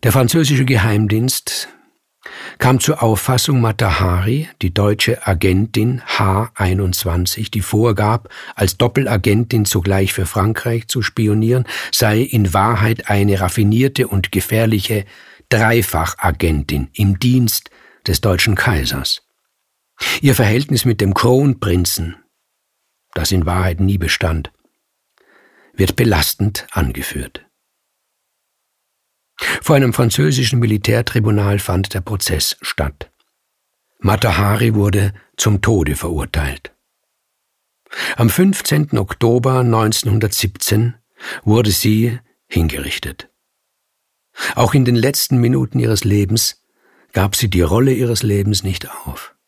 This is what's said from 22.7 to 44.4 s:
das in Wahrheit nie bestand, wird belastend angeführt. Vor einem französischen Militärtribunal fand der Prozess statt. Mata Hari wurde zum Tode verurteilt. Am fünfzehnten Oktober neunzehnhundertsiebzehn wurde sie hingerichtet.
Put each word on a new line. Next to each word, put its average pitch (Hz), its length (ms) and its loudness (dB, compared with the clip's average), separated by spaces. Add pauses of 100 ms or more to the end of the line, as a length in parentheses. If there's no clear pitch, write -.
das 85 180 -2
in 90 120 2
Wahrheit 90 360 0
nie 98 180 2
bestand, 78 540 -2 (1200)
wird - 220 0
belastend 104 760 0
angeführt. 65 720 -6 (2250)
Vor - 140 2
einem 135 180 4
französischen 127 680 0
Militärtribunal 107 960 0
fand 95 340 -2
der 98 80 -4
Prozess 82 600 -4
statt. - 480 -8 (880)
Mata 104 380 2
Hari 107 380 2
wurde 101 380 2 (240)
zum 101 240 2
Tode 87 360 2
verurteilt. 73 760 -6 (1400)
Am 117 140 4
fünfzehnten 151 680 0
Oktober 120 680 0
neunzehnhundertsiebzehn 110 1300 0 (480)
wurde 107 300 2
sie 113 480 0 (260)
hingerichtet. 69 840 -4 (1300)